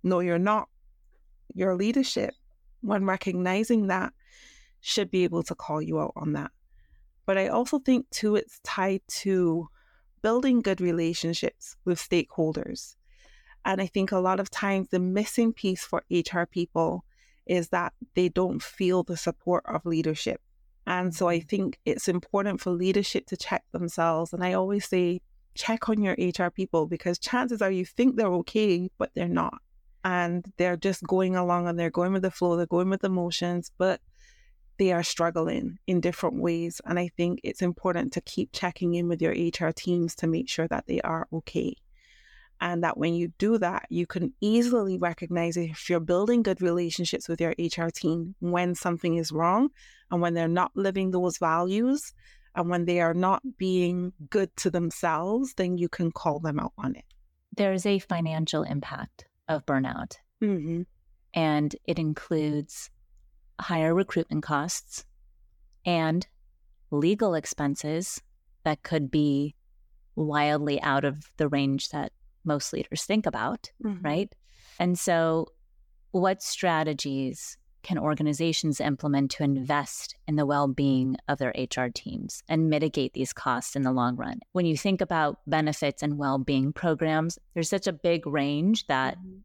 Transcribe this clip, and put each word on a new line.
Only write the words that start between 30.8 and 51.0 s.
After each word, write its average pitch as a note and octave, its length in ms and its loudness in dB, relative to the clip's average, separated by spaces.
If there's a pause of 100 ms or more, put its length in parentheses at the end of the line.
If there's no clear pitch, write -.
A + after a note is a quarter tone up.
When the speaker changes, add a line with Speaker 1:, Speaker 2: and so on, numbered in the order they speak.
Speaker 1:
going F#3 320 2
along F3 320 2
and E3+ 100 -2
they're E3+ 120 0
going F3 240 0
with F#3+ 80 0
the F#3 100 0
flow, F3 240 2
they're F3 100 2
going F3+ 240 2
with F#3+ 120 0
the G3 80 0
motions, F3 680 -2
but F#3 220 2 (800)
they F#3+ 160 4
are E3+ 100 2
struggling E3+ 760 0 (100)
in F3+ 120 4
different F3 380 0
ways. E3+ 480 -2
And E3+ 120 -2
I F3 200 0
think F3 260 0
it's - 180 -6
important F3+ 520 0
to - 80 -4
keep - 320 -6
checking F3 400 -2
in F3 160 0
with E3+ 120 0
your E3 120 2
H E3+ 280 -2
R D#3+ 120 0
teams F3 420 0
to - 120 -2
make E3 200 0
sure E3 220 -2
that D#3 180 -4
they - 140 -2
are D#3+ 320 -4
okay. - 420 -4 (840)
And F3 220 -2
that E3 140 0
when E3 160 0
you E3+ 240 0
do A3 200 4
that, F#3 320 0
you E3+ 160 0
can F#3 340 -4
easily A3 580 4
recognize E3+ 600 -2
if E3 320 -4
you're F3 100 4
building G3+ 440 4
good F#3+ 180 0
relationships F3 680 0
with E3 140 -2
your E3 160 0
H E3+ 200 -2
R E3 140 -2
team E3+ 480 -2
when F3 360 0
something E3+ 400 0
is E3 180 -2
wrong F3+ 360 2 (420)
and F3 100 2
when E3+ 120 2
they're E3 140 0
not F3 280 2
living F#3+ 360 0